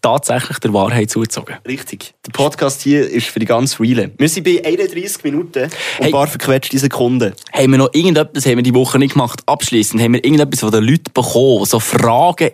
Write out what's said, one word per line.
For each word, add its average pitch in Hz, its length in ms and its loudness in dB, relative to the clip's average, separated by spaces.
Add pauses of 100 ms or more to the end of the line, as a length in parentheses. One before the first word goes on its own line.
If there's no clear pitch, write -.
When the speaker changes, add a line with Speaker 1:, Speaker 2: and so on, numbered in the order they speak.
Speaker 1:
tatsächlich 127 600 -2
der 110 120 -2
Wahrheit 107 380 0
zugezogen. - 460 -6 (100)
Speaker 2:
Richtig. - 480 -12 (100)
Der - 80 -16
Podcast 165 500 -2
hier 143 280 2
ist 120 160 -2
für - 140 -8
die 110 60 -4
ganz 120 340 0
Realen. 113 360 0
Wir 147 120 0
sind 165 160 -4
bei 175 200 2
einunddreißig 180 600 -4
Minuten 147 400 -4
und - 80 -10 (260)
Speaker 1:
Hey. 131 80 0
Speaker 2:
ein 156 60 0
paar 143 160 2
verquetschte 135 500 -2
Sekunden. 127 560 0 (180)
Speaker 1:
Haben 135 200 4
wir 135 60 6
noch 135 140 2
irgendetwas, 151 540 2
haben 123 100 4
wir 123 60 0
die 123 120 2
Woche 127 240 2
nicht 135 160 2
gemacht? 127 320 -2
Abschliessend, 117 540 0
haben 117 140 4
wir - 100 0
irgendetwas 139 360 2
von 110 100 0
den 110 140 2
Leuten 139 280 0
bekommen? 120 540 2
So 113 140 0
Fragen, 127 720 2